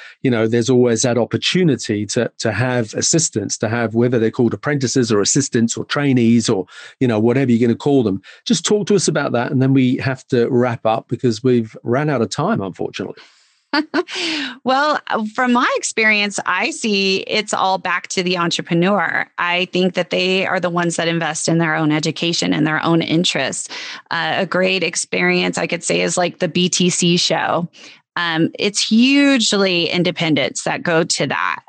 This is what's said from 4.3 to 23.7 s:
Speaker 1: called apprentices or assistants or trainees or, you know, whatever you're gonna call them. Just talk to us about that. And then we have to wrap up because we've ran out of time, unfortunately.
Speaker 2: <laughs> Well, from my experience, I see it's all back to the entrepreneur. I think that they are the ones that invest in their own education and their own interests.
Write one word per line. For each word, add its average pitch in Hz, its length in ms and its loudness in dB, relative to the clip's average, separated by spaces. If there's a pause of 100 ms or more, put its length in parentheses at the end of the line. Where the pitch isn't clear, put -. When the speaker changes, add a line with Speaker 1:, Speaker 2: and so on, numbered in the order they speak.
Speaker 1:
called 117 220 2
apprentices 127 580 0
or 104 80 4
assistants 117 560 0
or 117 80 -6
trainees 123 640 2
or, 98 200 0 (340)
you 131 60 4
know, 110 120 2
whatever 120 320 2
you're 117 160 4
gonna 113 100 2
call 139 240 2
them. 98 200 0 (240)
Just - 200 0
talk 208 220 0
to 208 80 4
us 185 140 2
about 143 240 0
that. 120 180 0
And 131 100 2
then 135 120 4
we 131 240 4
have - 320 -6
to 117 200 2
wrap 120 360 0
up 110 240 0
because 117 340 -2
we've 120 400 2
ran 139 260 0
out 127 120 0
of 104 80 -2
time, 185 320 -2
unfortunately. - 600 -8 (520)
Speaker 2:
<laughs> 302 100 0 (800)
Well, 269 360 0 (340)
from 247 200 0
my 302 240 2
experience, 214 680 -2
I 196 240 -2
see 196 520 0
it's 214 320 -4
all 190 260 0
back 180 300 -6
to 190 120 -4
the 180 160 -2
entrepreneur. 170 880 0 (140)
I 175 260 -2
think 180 300 0
that 175 160 -2
they 185 340 0
are 185 140 -2
the 175 100 -2
ones 170 280 0
that 165 100 -2
invest 165 400 -2
in 165 100 2
their 165 160 2
own 156 180 2
education 170 640 -2
and 151 140 0
their 156 160 -2
own 165 180 2
interests. 151 680 -2 (420)